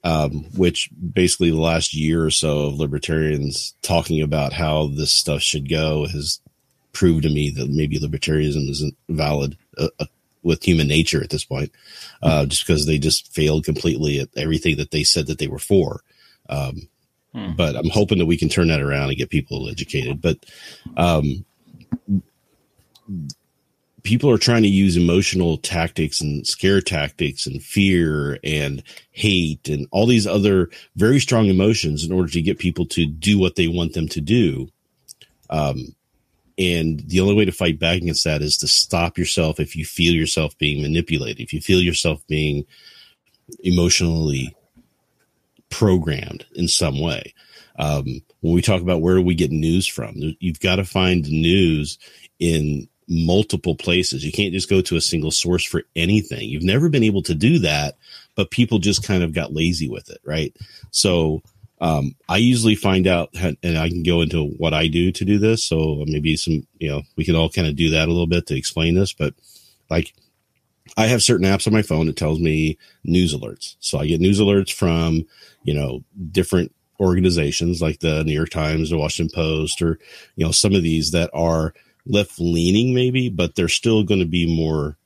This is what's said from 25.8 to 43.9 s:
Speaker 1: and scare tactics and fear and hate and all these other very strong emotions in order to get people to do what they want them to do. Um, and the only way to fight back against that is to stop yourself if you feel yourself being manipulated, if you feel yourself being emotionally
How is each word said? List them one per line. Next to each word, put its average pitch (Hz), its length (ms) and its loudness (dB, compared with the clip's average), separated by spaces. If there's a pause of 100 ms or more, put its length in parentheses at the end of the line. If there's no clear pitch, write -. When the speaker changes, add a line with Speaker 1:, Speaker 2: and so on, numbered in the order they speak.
Speaker 1:
and 73 260 -4
scare 98 340 2
tactics - 680 -4
and 67 160 -10
fear 80 800 0
and 71 400 -4 (300)
hate 87 560 0
and 71 240 -4
all 104 140 4
these 117 200 4
other 95 440 2 (260)
very 123 240 4
strong 113 260 2
emotions 92 580 2
in 82 80 -4
order 90 160 0
to 82 140 -2
get 90 160 0
people 87 280 -2
to 82 200 0
do 80 320 0
what 92 160 2
they 85 140 0
want 85 240 -2
them 80 160 -4
to 82 120 -6
do. 73 480 0 (840)
Um, 73 440 -4 (640)
and 82 480 -2
the 90 140 0
only 101 140 2
way 104 100 4
to 92 80 -2
fight 82 260 -2
back 85 200 0
against 85 260 -2
that 76 180 -2
is 73 160 -2
to 76 100 -2
stop - 480 0
yourself 80 440 0
if 73 160 -4
you 78 80 -6
feel 85 280 2
yourself 80 460 0
being 73 240 -2
manipulated, 76 580 -2
if - 120 -12
you 73 80 -6
feel 92 200 4
yourself 82 460 -2
being 76 400 -2 (920)
emotionally 82 920 0 (1160)